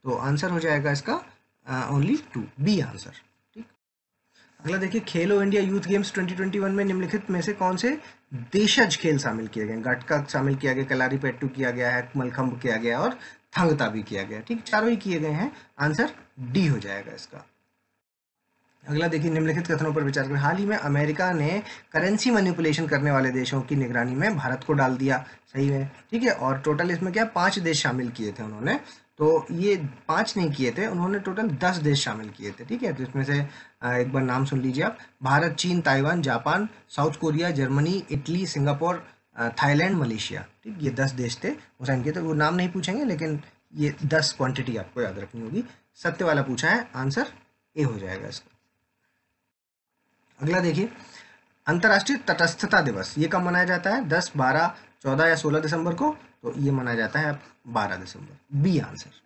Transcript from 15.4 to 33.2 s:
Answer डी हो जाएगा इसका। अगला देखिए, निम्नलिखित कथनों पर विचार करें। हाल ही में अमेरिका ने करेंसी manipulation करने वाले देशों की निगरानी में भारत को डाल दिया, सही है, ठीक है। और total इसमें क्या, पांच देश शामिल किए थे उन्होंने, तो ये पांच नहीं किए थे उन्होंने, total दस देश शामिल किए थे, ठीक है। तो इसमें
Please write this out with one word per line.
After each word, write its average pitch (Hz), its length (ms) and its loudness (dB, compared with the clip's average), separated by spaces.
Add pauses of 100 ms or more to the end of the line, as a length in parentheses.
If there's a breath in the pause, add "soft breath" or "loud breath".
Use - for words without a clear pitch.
Answer 151 360 0 (260)
डी 135 260 2
हो 131 120 2
जाएगा 98 340 -8
इसका। - 340 -18 (1400)
अगला 156 200 2
देखिए, 160 220 0
निम्नलिखित 160 360 0
कथनों 156 280 0
पर 156 80 2
विचार 139 260 0
करें। 143 80 -2
हाल 143 200 2
ही 202 100 0
में 208 100 0
अमेरिका 151 560 0
ने 170 300 0 (300 loud breath)
करेंसी 202 380 2
manipulation 165 560 2
करने 147 240 2
वाले 131 200 4
देशों 127 320 -2
की 143 140 -2
निगरानी 123 380 0
में 185 220 0
भारत 127 300 -4
को 160 60 2
डाल 135 240 4
दिया, 135 300 0 (260 loud breath)
सही 139 160 0
है, 139 240 -2 (180 loud breath)
ठीक 226 120 0
है। 240 100 4
और 135 280 0
total 156 300 0
इसमें 175 220 -2
क्या, 214 120 2
पांच 196 340 0
देश 165 240 0
शामिल 127 260 -2
किए 110 240 -6
थे 113 100 -12
उन्होंने, 117 380 -4 (380 loud breath)
तो 156 320 4
ये 185 260 2 (320)
पांच 202 280 0
नहीं 165 160 2
किए 131 200 0
थे 190 140 -2
उन्होंने, 190 320 0
total 196 300 -2
दस 180 280 0
देश 147 240 2
शामिल 110 280 -6
किए 101 220 -10
थे, 107 140 -14
ठीक 233 180 -6
है। 190 100 -2
तो 131 100 -6
इसमें 131 220 -4